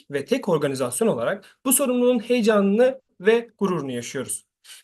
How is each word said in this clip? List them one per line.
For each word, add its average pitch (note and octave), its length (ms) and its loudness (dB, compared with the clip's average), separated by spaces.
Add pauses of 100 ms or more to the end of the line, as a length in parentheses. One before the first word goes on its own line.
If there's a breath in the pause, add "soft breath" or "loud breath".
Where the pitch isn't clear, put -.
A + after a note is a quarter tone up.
(120)
ve C#3 140 -4
tek C4 240 -2
organizasyon C#3 580 0
olarak D3+ 580 -4
bu C4+ 80 2
sorumluluğun B3 460 2
heyecanını A3+ 840 2 (180)
ve A#3 380 2
gururunu E3+ 340 -2
yaşıyoruz. A#2+ 540 -8 (380 loud breath)